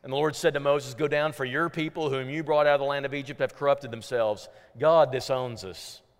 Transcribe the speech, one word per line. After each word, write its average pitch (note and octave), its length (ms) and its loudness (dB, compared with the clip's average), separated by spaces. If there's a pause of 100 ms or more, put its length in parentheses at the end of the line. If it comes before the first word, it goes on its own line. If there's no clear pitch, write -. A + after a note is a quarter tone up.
And C3 100 -8
the C#3 40 0
Lord D3+ 180 0
said D#3 180 2
to C#3+ 60 -2
Moses, C#3 340 0
"Go D3 140 -2
down, D3 260 0
for C3+ 120 -4
your D3 220 -2
people D#3+ 440 -4
whom C3 180 -4
you D#3 140 -6
brought D3 240 4
out C#3+ 80 6
of C#3 60 0
the C#3 40 -2
land C#3+ 220 -2
of C3+ 80 -6
Egypt C#3 240 -8
have C3 160 -2
corrupted C#3 340 0
themselves." A2+ 600 -2 (280)
God D3+ 340 6
disowns B2+ 540 -4
us. - 380 -16 (160)